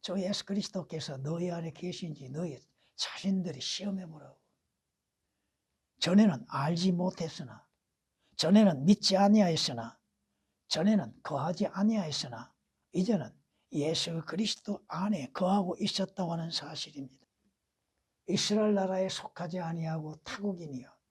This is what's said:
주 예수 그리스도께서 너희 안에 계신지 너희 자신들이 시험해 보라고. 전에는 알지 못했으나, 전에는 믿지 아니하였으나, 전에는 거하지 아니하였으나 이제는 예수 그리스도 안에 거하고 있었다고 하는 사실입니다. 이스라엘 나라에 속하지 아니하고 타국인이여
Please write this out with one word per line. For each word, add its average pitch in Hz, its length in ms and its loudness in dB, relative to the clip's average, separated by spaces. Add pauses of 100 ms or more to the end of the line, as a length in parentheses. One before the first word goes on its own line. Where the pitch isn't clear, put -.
주 190 200 -4
예수 190 240 -4
그리스도께서 165 720 -6
너희 170 340 -4
안에 165 200 -6
계신지 165 580 -10
너희 151 300 -6 (360)
자신들이 180 640 -2
시험해 185 480 -6
보라고. 151 320 -18 (1600)
전에는 185 480 4
알지 170 460 0
못했으나, 165 720 -4 (680)
전에는 170 500 6
믿지 196 320 6
아니하였으나, 170 840 4 (680)
전에는 180 560 2
거하지 160 440 -2
아니하였으나 175 840 -2 (400)
이제는 185 360 2 (440)
예수 165 520 0
그리스도 202 640 -4
안에 170 440 -2
거하고 185 460 2
있었다고 185 560 -2
하는 165 180 -4
사실입니다. - 760 -10 (1000)
이스라엘 208 460 2
나라에 190 360 0
속하지 180 500 -8
아니하고 160 640 -4
타국인이여 170 680 -6 (220)